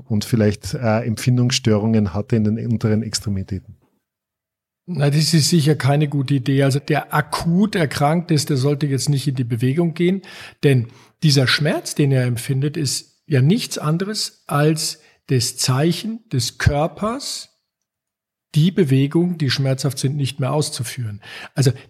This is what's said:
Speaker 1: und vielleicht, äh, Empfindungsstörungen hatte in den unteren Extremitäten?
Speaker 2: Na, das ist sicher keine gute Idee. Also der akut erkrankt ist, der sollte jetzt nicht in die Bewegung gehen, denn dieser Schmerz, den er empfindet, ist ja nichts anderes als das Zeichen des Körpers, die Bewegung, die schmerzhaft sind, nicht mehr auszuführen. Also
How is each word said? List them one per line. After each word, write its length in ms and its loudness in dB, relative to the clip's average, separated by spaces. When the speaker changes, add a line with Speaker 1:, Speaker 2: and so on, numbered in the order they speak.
Speaker 1:
und 180 -4
vielleicht, 500 0
äh, 300 0
Empfindungsstörungen 1120 0
hatte 220 -2
in 80 2
den 220 -2
unteren 360 0
Extremitäten? 720 -8
Speaker 2:
Na, 240 0
das 240 2
ist 160 4
sicher 260 4
keine 320 2
gute 260 0
Idee. 280 2
Also 180 2
der 340 -2
akut 600 0
erkrankt 540 0
ist, 180 0
der 80 0
sollte 300 0
jetzt 220 -2
nicht 200 0
in 60 0
die 100 -2
Bewegung 500 0
gehen, 280 0
denn 240 4
dieser 240 4
Schmerz, 480 -2
den 160 2
er 140 2
empfindet, 540 -2
ist 320 -4
ja 100 4
nichts 380 2
anderes 680 -4
als 500 0
das 280 0
Zeichen 720 -2
des 280 -4
Körpers, 1000 -4
die 160 4
Bewegung, 640 2
die 120 0
schmerzhaft 500 -2
sind, 160 -2
nicht 240 -4
mehr 120 -2
auszuführen. 680 -4
Also 160 2